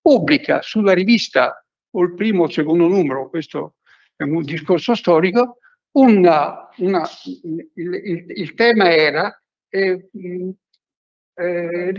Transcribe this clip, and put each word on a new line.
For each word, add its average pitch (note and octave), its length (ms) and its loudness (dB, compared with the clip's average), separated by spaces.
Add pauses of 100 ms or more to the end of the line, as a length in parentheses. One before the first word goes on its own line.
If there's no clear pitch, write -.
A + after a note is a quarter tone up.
Pubblica D#3 600 2
sulla G3+ 320 0
rivista, F3+ 720 0 (320)
o F#3 80 0
il F3 100 -2
primo G3 300 0
o - 20 2
il - 80 -4
secondo E3 340 2
numero, C#3 420 0
questo D#3 460 -10 (400)
è - 80 -10
un D#3 200 -4
discorso E3 520 -2
storico, F#3+ 640 0 (360)
una, F#3 840 4
una, F3+ 300 -2 (180)
il, F3 500 -12
il, F3 500 -10 (100)
il F3 180 -10
tema A3 400 2
era, D#3 500 -2 (260)
eh, F#3+ 460 -4
mm, F3+ 340 -10 (880)
eh, F3 640 -6